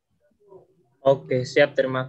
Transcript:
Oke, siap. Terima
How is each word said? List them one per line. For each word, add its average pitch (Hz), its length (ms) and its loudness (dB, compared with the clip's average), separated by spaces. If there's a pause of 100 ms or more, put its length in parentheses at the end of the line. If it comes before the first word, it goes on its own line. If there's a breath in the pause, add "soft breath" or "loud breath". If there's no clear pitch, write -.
(1080)
Oke, 131 400 -2
siap. 143 240 2
Terima 131 360 -2